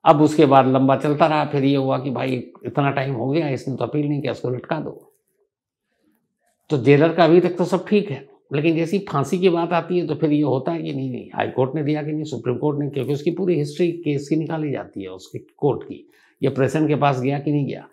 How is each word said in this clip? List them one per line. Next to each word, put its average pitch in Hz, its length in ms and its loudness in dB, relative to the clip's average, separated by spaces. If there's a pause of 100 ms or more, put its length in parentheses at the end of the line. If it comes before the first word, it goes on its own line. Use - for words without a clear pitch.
अब 151 180 8
उसके 151 240 6
बाद 131 200 6
लंबा 131 300 4
चलता 147 300 2
रहा, 151 180 0
फिर 143 200 -2
ये 139 120 4
हुआ 135 220 0
कि 131 120 -6
भाई, 127 400 -4 (140)
इतना 139 260 0
टाइम 135 240 -4
हो 123 160 -4
गया, 151 180 0
इसने 127 280 -6
तो 123 80 -2
अपील 147 240 -2
नहीं 143 120 -2
किया, 120 120 -4
इसको 123 180 -6
लटका 139 300 -6
दो। - 340 -14 (1600)
तो 151 80 0
जेलर 143 360 6
का 175 100 4
अभी 170 160 6
तक 175 160 -2
तो 180 80 0
सब 180 240 -2
ठीक 202 220 2
है, - 180 -12 (240)
लेकिन 156 240 0
जैसी 165 220 -2
फांसी 151 400 -2
की 185 100 2
बात 170 240 0
आती 175 260 -2
है 165 80 -2
तो 151 80 -4
फिर 151 180 0
ये 147 100 2
होता 131 300 0
है 160 100 -6
कि 156 120 -8
नहीं, 131 180 -6
नहीं, 107 220 -12
हाई - 140 -2
कोर्ट 131 260 -2
ने 156 80 -2
दिया 151 200 -2
कि 151 100 -6
नहीं, 151 120 -6
सुप्रीम 123 340 -6
कोर्ट 143 200 -2
ने, 143 120 -4
क्योंकि 131 220 -4
उसकी 143 180 -2
पूरी 170 280 -2
हिस्ट्री 165 340 -2
केस - 360 -4
की 160 80 0
निकाली 151 340 -4
जाती 101 320 -10
है, 92 60 -10
उसके 92 300 -16
कोर्ट - 440 -2
की, - 280 -16 (320)
या 131 80 2
प्रेसिडेंट 139 380 0
के 147 80 2
पास 135 240 2
गया 139 180 -2
कि 147 140 -2
नहीं 143 140 0
गया, - 260 -10